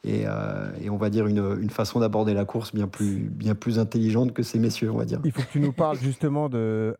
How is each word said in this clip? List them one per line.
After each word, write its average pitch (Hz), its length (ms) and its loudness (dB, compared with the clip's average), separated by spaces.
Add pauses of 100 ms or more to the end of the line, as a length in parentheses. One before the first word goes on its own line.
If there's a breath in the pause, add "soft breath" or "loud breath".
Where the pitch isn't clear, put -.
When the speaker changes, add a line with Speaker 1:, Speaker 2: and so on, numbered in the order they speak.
Speaker 1:
et, 55 80 -2 (100)
et, - 60 -2
euh, 52 420 -4 (120)
et 104 80 -6
on 104 80 -2
va 104 140 0
dire 107 160 4
une, 101 340 2
une 107 80 -2
façon 113 300 -2
d'aborder 107 340 2
la 101 120 2
course 113 280 -6
bien 104 140 0
plus, 104 440 -2
bien 107 220 0
plus 113 240 0
intelligente 113 560 2
que 120 80 -2
ces 113 160 -2
messieurs, 113 340 2
on 110 60 0
va 117 80 0
dire. - 180 -2
Speaker 2:
Il 143 80 2
faut 131 120 -4
que - 80 -8
tu 143 80 0
nous 143 140 4
parles 151 260 0
justement 143 500 0
de 110 500 0